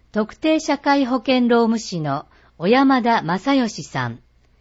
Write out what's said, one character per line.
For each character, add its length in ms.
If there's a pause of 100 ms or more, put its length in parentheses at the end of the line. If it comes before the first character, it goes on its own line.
(100)
特 260
定 220
社 200
会 280
保 120
険 240
労 240
務 120
士 220
の 260 (300)
小 100
山 360
田 200
正 320
義 300
さ 240
ん。 120 (400)